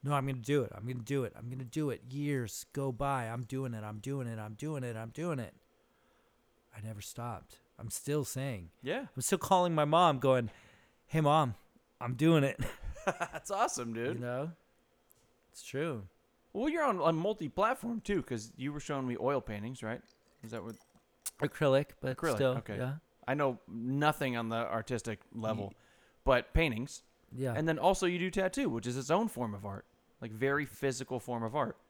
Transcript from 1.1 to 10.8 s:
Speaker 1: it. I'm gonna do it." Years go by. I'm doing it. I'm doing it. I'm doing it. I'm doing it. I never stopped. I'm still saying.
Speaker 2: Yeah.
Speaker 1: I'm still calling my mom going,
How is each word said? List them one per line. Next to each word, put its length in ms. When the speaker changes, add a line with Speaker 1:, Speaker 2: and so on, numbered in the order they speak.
Speaker 1:
it. 120
I'm 140
gonna 140
do 260
it." 200
Years 640
go 200
by. 360
I'm 160
doing 300
it. 80
I'm 160
doing 300
it. 100
I'm 160
doing 300
it. 120
I'm 140
doing 300
it. 140
I 40
never 200
stopped. 580
I'm 120
still 340
saying. 460
Speaker 2:
Yeah. 240
Speaker 1:
I'm 60
still 160
calling 360
my 100
mom 360
going, 300